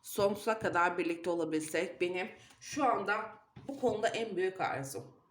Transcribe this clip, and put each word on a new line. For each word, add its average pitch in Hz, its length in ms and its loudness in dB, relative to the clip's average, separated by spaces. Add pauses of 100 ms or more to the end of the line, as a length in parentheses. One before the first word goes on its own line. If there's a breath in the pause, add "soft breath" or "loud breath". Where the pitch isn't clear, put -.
sonsuza 214 560 2
kadar 175 380 2
birlikte 170 320 0
olabilsek. 165 720 0
Benim 180 280 -2 (300 loud breath)
şu - 260 -2
anda 208 320 2 (500)
bu 277 120 -8
konuda 220 280 2
en 220 280 -2
büyük 185 260 0
arzum. - 560 -4 (140)